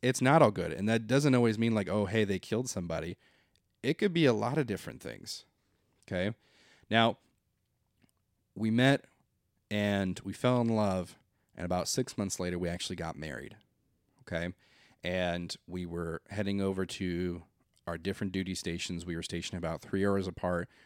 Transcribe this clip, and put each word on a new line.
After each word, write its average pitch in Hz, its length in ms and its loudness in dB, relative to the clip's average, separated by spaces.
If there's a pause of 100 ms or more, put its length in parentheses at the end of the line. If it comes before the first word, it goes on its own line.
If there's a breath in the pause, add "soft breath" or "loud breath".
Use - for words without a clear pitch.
it's 127 180 2
not 143 220 8
all 107 80 8
good. 87 200 -4
And 95 160 -2
that 113 200 2
doesn't 135 280 4
always 117 220 4
mean, 113 160 2
like, 101 160 0
"Oh, 101 160 2
hey, 110 180 2
they 98 160 0
killed 120 300 -4
somebody." 82 480 -6 (640 soft breath)
It 147 160 0
could 202 160 0
be 165 120 4
a 123 80 6
lot 113 240 0
of 135 100 0
different - 340 -8
things, - 440 -12 (640)
okay? 98 280 0 (540 soft breath)
Now, 113 280 6 (1400)
we 110 160 0
met 127 340 6 (640)
and 101 540 2
we 98 100 -8
fell 123 280 2
in 117 80 2
love, 101 480 0 (380)
and 85 100 -6
about 90 220 0
six - 300 -2
months 98 220 -4
later, 90 180 -2
we 87 120 -2
actually 90 260 -6
got 80 200 -6
married, 71 420 -10 (640)
okay? 87 320 -4 (500 soft breath)
And 87 520 -2 (120)
we 90 180 -6
were 85 360 -6 (100)
heading 101 300 -2
over 95 260 0
to 87 560 -4 (420)
our 85 140 -6
different 95 340 -4
duty 92 220 -2
stations. 85 500 -6
We 87 100 -6
were 82 60 -4
stationed 85 380 -8
about 82 220 -4
three 98 220 0
hours 98 240 2
apart 90 400 -2 (180 soft breath)